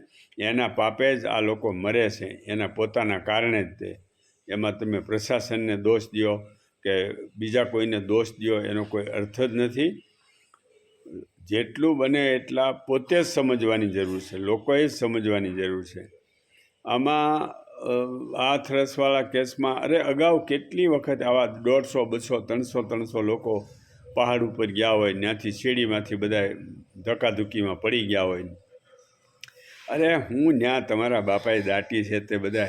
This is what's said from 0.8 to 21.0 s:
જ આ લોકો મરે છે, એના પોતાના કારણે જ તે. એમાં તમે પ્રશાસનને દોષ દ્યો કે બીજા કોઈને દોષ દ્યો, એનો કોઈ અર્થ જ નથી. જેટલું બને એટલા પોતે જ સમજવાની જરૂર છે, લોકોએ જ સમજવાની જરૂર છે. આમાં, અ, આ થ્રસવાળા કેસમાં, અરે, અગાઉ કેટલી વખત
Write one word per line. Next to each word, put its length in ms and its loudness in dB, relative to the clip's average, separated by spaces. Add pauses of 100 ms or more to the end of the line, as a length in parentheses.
જ 100 -4
આ 140 0
લોકો 320 0
મરે 380 2
છે, 380 -10
એના 200 -2
પોતાના 520 -2
કારણે 440 2
જ 40 -6 (120)
તે. 320 -12 (400)
એમાં 280 -2
તમે 220 -2
પ્રશાસનને 760 -2
દોષ 240 2 (120)
દ્યો 240 0 (460)
કે 300 0
બીજા 500 -2
કોઈને 360 0
દોષ 320 0
દ્યો, 300 -2
એનો 220 -2
કોઈ 220 -4
અર્થ 360 -6
જ 120 -2
નથી. 500 -2 (1500)
જેટલું 480 2
બને 380 2
એટલા 360 0
પોતે 520 2
જ 20 -4
સમજવાની 640 2
જરૂર 300 -2
છે, 180 -12
લોકોએ 500 2
જ 40 -4
સમજવાની 580 0
જરૂર 340 -4
છે. 260 -16 (760)
આમાં, 600 2 (360)
અ, 80 -2 (460)
આ 200 2
થ્રસવાળા 640 2
કેસમાં, 600 -2
અરે, 200 2
અગાઉ 440 4
કેટલી 420 0
વખત 340 0